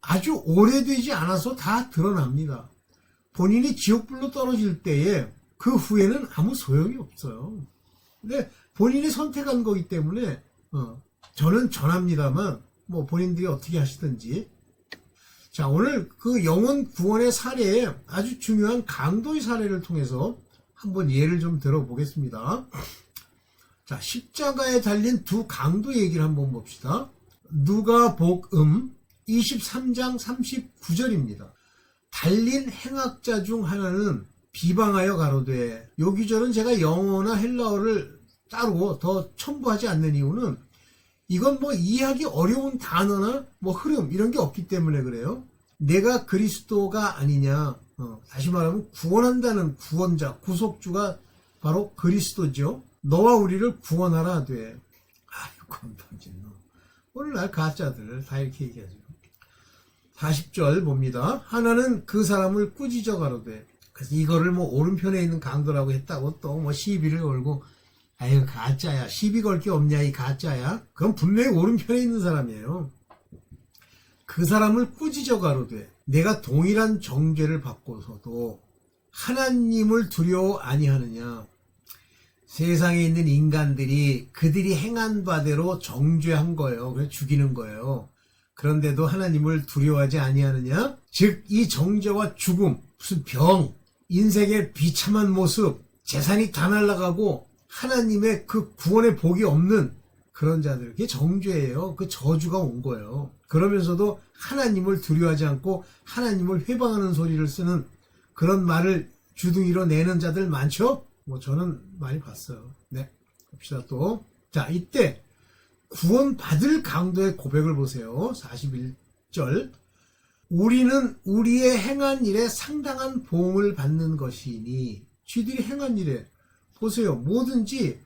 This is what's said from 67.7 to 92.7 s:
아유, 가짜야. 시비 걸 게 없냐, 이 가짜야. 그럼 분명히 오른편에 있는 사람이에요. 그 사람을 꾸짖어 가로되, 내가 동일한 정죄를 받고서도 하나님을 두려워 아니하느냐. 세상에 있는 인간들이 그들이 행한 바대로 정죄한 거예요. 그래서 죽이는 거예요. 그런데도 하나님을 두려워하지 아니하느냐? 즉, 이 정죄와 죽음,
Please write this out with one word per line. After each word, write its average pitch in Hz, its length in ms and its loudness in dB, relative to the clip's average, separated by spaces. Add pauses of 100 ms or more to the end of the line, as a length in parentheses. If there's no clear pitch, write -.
아유, 135 260 4
가짜야. 135 640 -2
시비 214 320 0
걸 196 180 0
게 202 100 -4
없냐, 147 340 4
이 143 100 0
가짜야. 135 800 -4
그럼 202 200 0
분명히 214 360 4
오른편에 220 500 2
있는 233 220 0
사람이에요. 139 680 -4 (1400)
그 170 200 -2
사람을 214 460 4
꾸짖어 269 500 -2
가로되, 127 500 -2 (140)
내가 165 340 2
동일한 202 640 2
정죄를 156 580 0
받고서도 117 1000 -12 (500)
하나님을 233 960 2
두려워 185 520 0
아니하느냐. 120 920 -2 (920)
세상에 170 560 2
있는 165 260 2
인간들이 143 1040 2
그들이 180 440 2
행한 214 480 -2
바대로 160 560 0
정죄한 156 760 2
거예요. 127 380 -4
그래서 143 160 -2
죽이는 139 460 2
거예요. 117 540 -6 (440)
그런데도 151 540 2
하나님을 156 580 0
두려워하지 143 540 2
아니하느냐? 135 760 0 (140)
즉, - 380 4
이 208 200 2
정죄와 202 680 0
죽음, 180 420 2 (220)